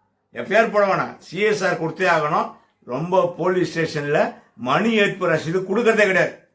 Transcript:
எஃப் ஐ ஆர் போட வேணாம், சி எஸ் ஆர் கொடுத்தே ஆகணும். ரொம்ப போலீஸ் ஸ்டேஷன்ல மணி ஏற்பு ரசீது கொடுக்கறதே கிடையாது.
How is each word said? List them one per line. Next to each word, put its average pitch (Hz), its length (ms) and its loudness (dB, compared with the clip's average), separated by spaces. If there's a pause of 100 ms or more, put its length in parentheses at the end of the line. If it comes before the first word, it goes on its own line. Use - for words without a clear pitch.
(320)
எஃப் 120 200 -8
ஐ 196 40 4
ஆர் 220 140 4
போட 202 160 2
வேணாம், 143 320 -2
சி - 200 -14
எஸ் 208 260 0
ஆர் - 160 -2
கொடுத்தே 165 260 -2
ஆகணும். 170 420 0 (360)
ரொம்ப 175 520 0
போலீஸ் 175 360 0
ஸ்டேஷன்ல 156 640 -2 (220)
மணி 156 360 0
ஏற்பு 196 360 0
ரசீது 160 320 0
கொடுக்கறதே 208 460 2
கிடையாது. 175 280 0 (200)